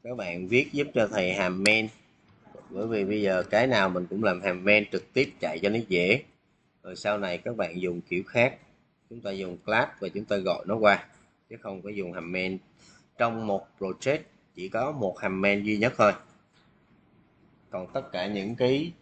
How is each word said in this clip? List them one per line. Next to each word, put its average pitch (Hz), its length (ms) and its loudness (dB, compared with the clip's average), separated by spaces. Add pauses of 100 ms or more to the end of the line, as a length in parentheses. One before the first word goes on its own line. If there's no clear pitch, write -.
các 120 140 -10
bạn 90 300 -6
viết 127 240 4
giúp 143 220 -2
cho 110 140 4
thầy 92 260 0
hàm 95 300 0
main. 110 240 4 (800)
Bởi 101 180 -6
vì 107 180 0
bây 104 160 0
giờ 92 280 2
cái 113 180 4
nào 101 220 4
mình 90 200 -2
cũng 101 140 -2
làm 90 180 2
hàm 92 240 -2
main 104 260 6
trực - 220 -6
tiếp 135 260 2
chạy 80 220 -4
cho 98 80 2
nó 113 180 0
dễ. 95 360 4 (600)
Rồi 92 120 -14
sau 104 220 -2
này 90 200 -4
các 120 180 -8
bạn 90 260 -4
dùng 87 200 -4
kiểu 90 260 -6
khác. 123 300 2 (520)
Chúng 117 120 -16
ta 101 100 -6
dùng 95 260 -8
class 110 420 -2
và 95 100 -4
chúng 104 160 -8
ta 101 120 -2
gọi 92 300 -2
nó 104 80 0
qua. 104 320 4 (420)
Chứ 113 120 -14
không 98 200 -10
có 98 80 -12
dùng 95 240 -8
hàm 87 180 -8
main. 92 260 -2 (600)
Trong 113 300 0
một 98 200 -2 (120)
project 127 400 -2 (360)
chỉ 92 140 -10
có 123 220 -2
một 110 280 -4
hàm 95 220 -2
main 101 220 2
duy 107 140 0
nhất 123 200 2
thôi. 104 160 6 (1600)
Còn 92 240 -10
tất - 180 -6
cả 92 160 -4
những 104 280 -4
cái 139 460 0